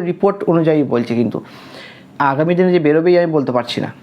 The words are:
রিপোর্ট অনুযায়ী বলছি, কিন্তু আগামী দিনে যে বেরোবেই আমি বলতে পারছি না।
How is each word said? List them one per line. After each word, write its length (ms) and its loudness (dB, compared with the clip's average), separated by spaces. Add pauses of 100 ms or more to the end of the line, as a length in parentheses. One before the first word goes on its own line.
(100)
রিপোর্ট 280 -2 (120)
অনুযায়ী 320 2
বলছি, 380 -2
কিন্তু 180 -2 (800)
আগামী 360 0
দিনে 180 2
যে 60 2
বেরোবেই 400 2
আমি 140 0
বলতে 200 0
পারছি 280 -4
না। 120 -6 (100)